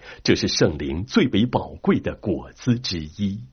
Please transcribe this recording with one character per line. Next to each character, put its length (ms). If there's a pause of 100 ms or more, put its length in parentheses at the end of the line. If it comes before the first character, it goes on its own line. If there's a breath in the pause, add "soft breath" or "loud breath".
(220 loud breath)
这 120
是 140
圣 300
灵 260
最 240
为 160
宝 300
贵 260
的 140
果 380
子 260
之 220
一。 520